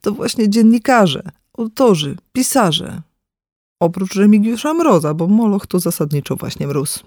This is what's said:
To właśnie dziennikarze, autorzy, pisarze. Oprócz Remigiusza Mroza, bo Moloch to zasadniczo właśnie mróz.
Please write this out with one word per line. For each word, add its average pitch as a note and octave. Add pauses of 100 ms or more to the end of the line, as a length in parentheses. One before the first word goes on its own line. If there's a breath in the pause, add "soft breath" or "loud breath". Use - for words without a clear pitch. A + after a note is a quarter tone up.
To G#3
właśnie A3
dziennikarze, A3+ (260)
autorzy, G#3 (160)
pisarze. G#3+ (760)
Oprócz F#3
Remigiusza A3
Mroza, G3
bo E3+
Moloch G#3
to F3+
zasadniczo D3
właśnie -
mróz. C#3+